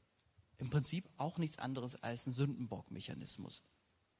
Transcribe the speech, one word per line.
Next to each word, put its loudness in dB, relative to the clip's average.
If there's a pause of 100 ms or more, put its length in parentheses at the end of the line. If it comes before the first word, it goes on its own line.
(580)
Im -4
Prinzip 2
auch 0
nichts 2
anderes -2
als 0
ein 0
Sündenbock-Mechanismus. -2 (580)